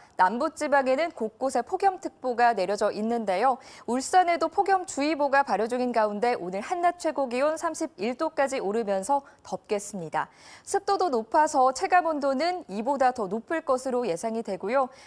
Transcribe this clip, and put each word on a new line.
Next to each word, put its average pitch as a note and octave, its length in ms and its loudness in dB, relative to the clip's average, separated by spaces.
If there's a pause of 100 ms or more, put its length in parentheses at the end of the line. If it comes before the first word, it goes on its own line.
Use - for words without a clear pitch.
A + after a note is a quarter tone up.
(160)
남부지방에는 C4+ 960 2
곳곳에 B3 520 -4
폭염특보가 C4 920 0
내려져 G3+ 380 0
있는데요. A3 680 0 (300)
울산에도 E4 600 2
폭염주의보가 D4+ 960 0
발효 A3 240 0
중인 B3 240 -2
가운데 G#3+ 480 0
오늘 F3+ 220 -6
한낮 F4 360 0
최고 C#4+ 300 -2
기온 C#4 300 0
삼십일 D#4 580 -4
도까지 C4+ 460 -2
오르면서 G3+ 600 0 (220)
덥겠습니다. F3+ 880 -6 (340)
습도도 G4 460 0
높아서 C4 640 4
체감온도는 D#4+ 960 0
이보다 B3 420 0
더 A3+ 160 -4
높을 A3+ 320 -4
것으로 B3+ 480 -2
예상이 A3 360 -4
되고요. A3+ 440 -2 (200)